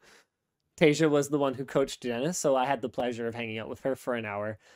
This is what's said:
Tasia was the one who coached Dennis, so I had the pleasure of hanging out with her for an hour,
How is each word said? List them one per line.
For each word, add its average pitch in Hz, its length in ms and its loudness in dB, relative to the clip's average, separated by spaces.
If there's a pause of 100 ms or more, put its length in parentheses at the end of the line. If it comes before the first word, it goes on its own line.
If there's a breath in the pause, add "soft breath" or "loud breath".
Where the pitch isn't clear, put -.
(760 soft breath)
Tasia 151 320 6
was 143 200 4
the 147 100 0
one 135 160 0
who 135 100 -8
coached 139 360 -2
Dennis, 127 360 -4
so 139 180 2
I 127 100 2
had 135 160 0
the 123 80 -4
pleasure 120 360 -4
of 113 80 -4
hanging 113 240 -8
out 110 100 -8
with 127 120 -12
her 135 160 -2
for - 180 -6
an 113 120 -4
hour, 104 340 -6 (160 soft breath)